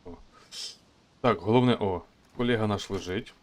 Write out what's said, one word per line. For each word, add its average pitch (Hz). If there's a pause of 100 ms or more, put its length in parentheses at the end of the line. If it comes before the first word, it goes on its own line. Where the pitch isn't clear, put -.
О. - (1080)
Так, 113
головне, 120
о, 95 (340)
колега 120
наш 104
лежить. 98